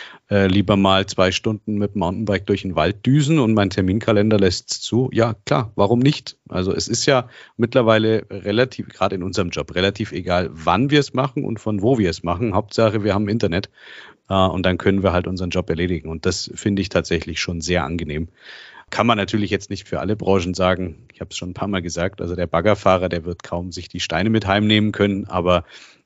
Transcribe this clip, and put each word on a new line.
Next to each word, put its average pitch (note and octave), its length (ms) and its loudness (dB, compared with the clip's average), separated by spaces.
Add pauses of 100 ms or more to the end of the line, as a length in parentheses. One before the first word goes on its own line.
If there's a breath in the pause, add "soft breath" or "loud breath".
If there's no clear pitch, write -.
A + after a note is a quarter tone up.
(300 loud breath)
äh, G2 160 4
lieber G2 300 4
mal F#2+ 280 4
zwei F#2+ 260 2
Stunden G#2+ 460 -4
mit G2+ 180 -2
dem G#2+ 40 -4
Mountainbike F#2+ 480 -2
durch G2 160 0
den F#2 120 -6
Wald D#2+ 300 0
düsen D3 340 4
und A2+ 140 2
mein G2+ 160 4
Terminkalender G#2 720 2
lässt's - 420 0
zu, B2 320 0
ja, A2+ 220 2 (100)
klar, C3+ 300 0
warum G2+ 240 2
nicht? C#3 400 0 (100)
Also F#2 240 -2
es - 160 -4
ist - 160 -2
ja C3+ 240 2 (300 loud breath)
mittlerweile A2 720 2
relativ, G2+ 580 -2
gerade G2 280 -2
in F2+ 60 -6
unserem F2+ 280 -2
Job, D2 240 -6
relativ G2 360 0
egal, F2+ 440 -2
wann F2 360 0
wir's C#3+ 220 2
machen C3+ 320 -2
und A2 160 -6
von G#2 220 -4
wo A#2+ 160 4
wir's F2 240 0
machen. F2 320 -2
Hauptsache, G#2+ 500 0
wir G#2 80 2
haben G2+ 160 0
Internet, F#2+ 400 0 (640 loud breath)
äh, F#2+ 40 2
und F#2 300 2
dann F#2 140 2
können G2 240 0
wir F#2+ 100 2
halt F2 140 0
unseren F2+ 240 -4
Job F2+ 180 -2
erledigen. E2+ 400 -2
Und E2 160 -10
das - 300 -2
finde G2+ 260 0
ich G2 80 -4
tatsächlich E2 540 -2
schon F2 180 -6
sehr F2 240 -2
angenehm. D#2+ 440 -6 (640 loud breath)
Kann A2 160 0
man A#2 100 4
natürlich G2+ 340 -2
jetzt G2 200 -4
nicht - 180 -10
für D#2+ 100 -6
alle F2+ 160 -4
Branchen F#2 400 0
sagen. F2+ 580 -2
Ich - 80 -20
hab's - 160 -12
schon F2+ 140 -8
ein F2+ 40 -12
paar F#2+ 140 -6
Mal F#2+ 140 -2
gesagt, F2 380 -6
also F2 160 -4
der F2 100 -2
Baggerfahrer, F#2 640 2
der E2+ 160 -4
wird F2 180 -8
kaum F2 300 -8
sich F2 160 -14
die F2+ 100 -12
Steine F2 320 -2
mit A2 160 2
heimnehmen G#2 460 2
können, G2+ 320 0
aber F2+ 400 0 (420 loud breath)